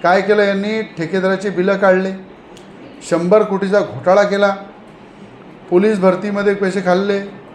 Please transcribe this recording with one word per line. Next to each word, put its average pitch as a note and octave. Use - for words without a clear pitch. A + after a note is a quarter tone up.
काय F3+
केलं G#3
यांनी? G3+
ठेकेदाराची F#3+
बिलं F#3
काढले, F#3+
शंभर F3+
कोटीचा G3
घोटाळा F3+
केला, G3+
पोलीस G3
भरतीमध्ये G3
पैसे G3
खाल्ले G3